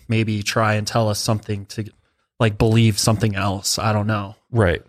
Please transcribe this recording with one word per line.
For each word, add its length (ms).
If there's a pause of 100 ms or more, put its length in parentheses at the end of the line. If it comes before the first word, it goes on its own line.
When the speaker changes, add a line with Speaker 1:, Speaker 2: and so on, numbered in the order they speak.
Speaker 1:
maybe 340
try 320
and 120
tell 220
us 100
something 480
to, 240 (480)
like, 200
believe 400
something 360
else. 440
I 160
don't 120
know. 300 (140)
Speaker 2:
Right. 380